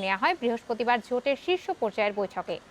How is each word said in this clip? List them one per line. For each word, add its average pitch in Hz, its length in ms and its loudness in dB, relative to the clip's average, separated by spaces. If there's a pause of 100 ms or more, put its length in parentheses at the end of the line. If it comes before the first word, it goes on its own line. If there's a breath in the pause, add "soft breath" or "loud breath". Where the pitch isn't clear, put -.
নেওয়া 190 180 0
হয় 339 180 4
বৃহস্পতিবার 233 580 0 (100)
জোটের 262 380 0
শীর্ষ 359 200 0 (160)
পর্যায়ের 208 380 0
বৈঠকে। 185 360 -4 (160)